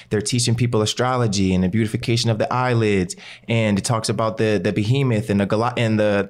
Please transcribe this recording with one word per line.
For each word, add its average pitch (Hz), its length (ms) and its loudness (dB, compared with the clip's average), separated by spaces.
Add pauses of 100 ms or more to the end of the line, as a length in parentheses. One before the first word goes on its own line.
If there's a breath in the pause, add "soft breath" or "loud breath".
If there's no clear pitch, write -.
they're 107 120 0
teaching 117 340 0
people 117 260 0
astrology 107 720 0
and 90 100 2
the 90 60 0
beautification 113 600 -2
of 107 100 0
the - 140 -2
eyelids, 113 640 0 (320 loud breath)
and 110 320 2
it - 60 -4
talks 113 240 -2
about 113 260 -2
the, 107 260 0
the 101 120 0
behemoth 110 560 0
and 101 100 2
the 98 80 0
Goli-, 110 300 0
and 110 200 2
the, 101 320 2